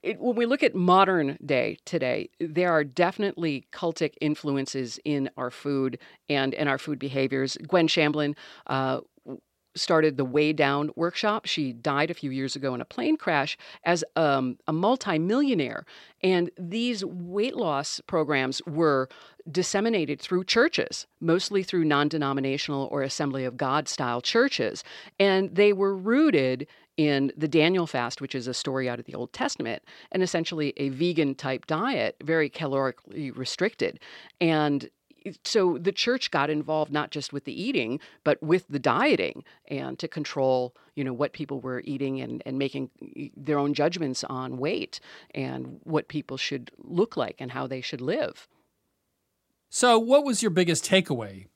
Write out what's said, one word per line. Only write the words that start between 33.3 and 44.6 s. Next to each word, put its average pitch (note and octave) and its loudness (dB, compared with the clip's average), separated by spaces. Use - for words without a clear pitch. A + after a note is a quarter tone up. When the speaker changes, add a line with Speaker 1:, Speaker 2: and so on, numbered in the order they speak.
Speaker 1:
restricted. - -2
And D3+ 2
so F3+ 4
the F3 0
church A#3+ -2
got D3 2
involved D3+ 0
not D3+ -2
just D3 -8
with C#3 -8
the C#3 -8
eating, D3+ -2
but - 2
with E3+ 2
the C#3+ -4
dieting, C3+ 2
and C3+ -8
to E3+ -8
control, C3 -2
you C#3+ -4
know, C3 -4
what B2+ -2
people C#3 -8
were B2+ -6
eating C3+ -4
and, B2 -8
and C3 -6
making C3+ -4
their C#3+ -2
own C#3+ 0
judgments D3+ -2
on C3 -8
weight - -4